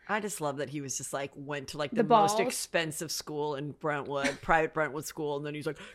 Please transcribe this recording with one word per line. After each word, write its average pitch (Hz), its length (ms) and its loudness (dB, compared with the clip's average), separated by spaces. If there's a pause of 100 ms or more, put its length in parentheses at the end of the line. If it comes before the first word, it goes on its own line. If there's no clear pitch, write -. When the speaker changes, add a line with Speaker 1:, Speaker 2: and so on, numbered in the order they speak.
Speaker 1:
I 208 120 0
just 202 200 -6
love 143 160 -2
that 139 140 -4
he 147 100 -6
was 135 180 -6
just, - 140 -10
like, 139 240 -4
went 143 320 -6
to, - 100 -8
like, 147 140 -2
the 226 60 0
Speaker 2:
The 247 60 8
Speaker 1:
most 208 320 8
Speaker 2:
balls. 233 120 2
Speaker 1:
expensive 165 640 -2
school 151 420 -4
in 143 180 -6
Brentwood, 139 680 -2
<laughs> - 40 -20
private 160 320 4
Brentwood 151 300 -2
school, 147 320 -4
and 147 100 -4
then 147 80 -6
he's 151 120 -6
like, 151 120 -4 (160)